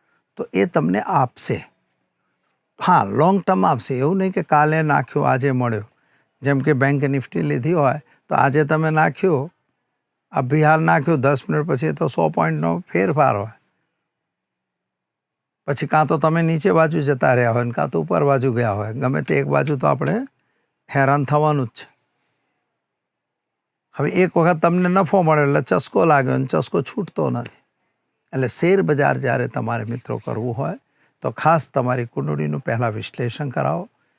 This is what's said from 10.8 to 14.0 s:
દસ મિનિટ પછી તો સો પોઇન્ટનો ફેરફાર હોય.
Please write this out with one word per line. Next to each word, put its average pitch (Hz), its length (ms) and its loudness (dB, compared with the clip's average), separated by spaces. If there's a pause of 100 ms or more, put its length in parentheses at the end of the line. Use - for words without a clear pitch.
દસ 135 280 2
મિનિટ 156 180 -2
પછી 151 240 -2
તો 151 160 -2
સો 160 220 0
પોઇન્ટનો 165 640 -2
ફેરફાર 151 460 2
હોય. 107 140 -6 (2250)